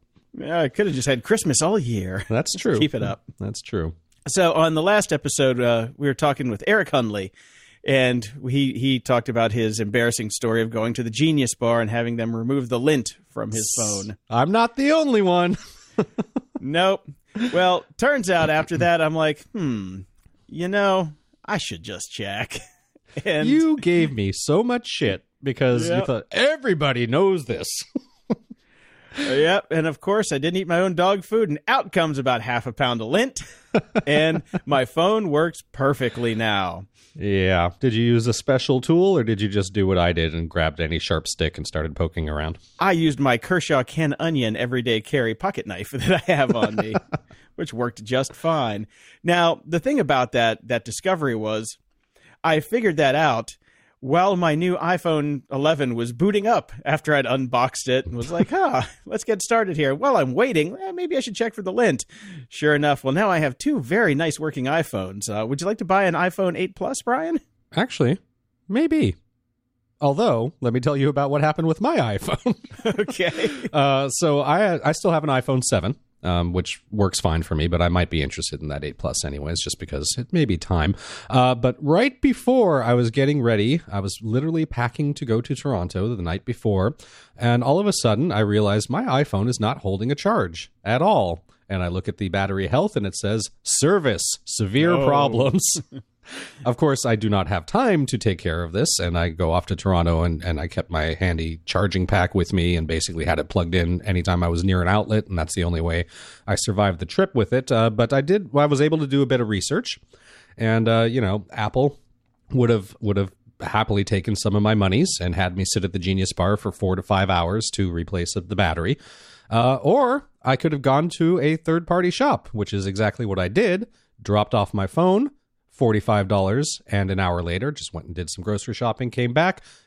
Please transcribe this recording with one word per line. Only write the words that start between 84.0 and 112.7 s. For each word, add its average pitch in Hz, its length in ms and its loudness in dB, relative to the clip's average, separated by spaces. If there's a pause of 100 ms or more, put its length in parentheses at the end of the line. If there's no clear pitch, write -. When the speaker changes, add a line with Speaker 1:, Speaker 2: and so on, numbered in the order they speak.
Speaker 2:
was 98 200 -6
literally 151 460 0
packing 143 480 -2
to 147 100 -8
go 113 160 0
to 135 140 -6
Toronto 101 600 -2
the 98 80 -6
night 87 220 -4
before, 107 500 0 (440)
and 120 260 2
all 143 160 2
of 208 60 0
a 196 60 2 (100)
sudden 123 300 2
I 104 80 0
realized 104 500 2
my 185 140 -2 (200)
iPhone 104 240 -2
is 123 120 -2
not 113 180 -2
holding 101 340 -4
a - 20 -2
charge 135 560 -2 (140)
at 117 160 0
all. 131 420 2 (280)
And 92 120 -2
I 90 60 -2
look 90 180 -4
at 101 120 -6
the 98 100 -4
battery 98 380 -2
health, 160 300 0
and 101 100 -2
it 92 80 -8
says, 104 340 -4 (140)
"Service, 147 600 2 (200)
severe 117 480 0
Speaker 1:
Oh. 143 140 2
Speaker 2:
problems." 139 580 2 (260)
<laughs> 135 120 -16 (640)
Of 123 120 0
course, 143 280 0
I 117 120 2
do 107 120 -2
not 95 200 2
have 87 180 -2
time 196 400 2
to - 100 -2
take 98 220 0
care 85 240 -2
of 82 80 -6
this, 104 300 0
and 87 180 0
I 85 120 0
go 82 200 -2
off 87 160 0
to 95 80 -4
Toronto, 85 480 2
and, 82 220 0
and 82 160 -2
I 78 80 -6
kept - 200 -6
my 80 260 -2
handy 82 500 -2
charging 92 420 0
pack 90 300 0
with 90 160 0
me 87 240 2
and 80 100 -2
basically 80 380 -4
had 80 160 0
it - 80 -6
plugged 85 260 0
in 87 280 0
anytime 90 420 0
I 85 40 0
was 85 140 0
near 92 180 2
an 85 60 0
outlet, 107 400 0
and 92 100 -6
that's 80 200 -4
the 90 80 0
only 85 160 0
way 82 240 -2 (420)
I 101 80 -2
survived 95 460 0
the 87 60 -4
trip - 280 0
with 113 180 0
it. 127 200 0
Uh, 113 180 4
but 113 220 0
I 139 80 2
did, 175 340 0
I 147 120 4
was 143 140 2
able 156 180 2
to 147 100 -2
do 139 140 2
a 135 40 2
bit 127 140 2
of 113 80 -2
research, 123 500 -2 (580)
and, 113 320 2
uh, 113 220 4
you 127 100 0
know, 101 300 0
Apple 127 480 -2 (540)
would 120 180 4